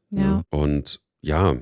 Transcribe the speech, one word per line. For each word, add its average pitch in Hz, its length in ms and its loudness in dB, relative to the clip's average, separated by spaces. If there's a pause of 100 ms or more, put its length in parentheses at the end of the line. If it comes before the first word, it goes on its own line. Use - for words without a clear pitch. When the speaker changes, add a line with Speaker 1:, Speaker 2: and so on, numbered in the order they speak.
Speaker 1:
Ja. - 280 0
Speaker 2:
Ne? 85 120 -4
Und 73 520 -2 (220)
ja, 76 380 2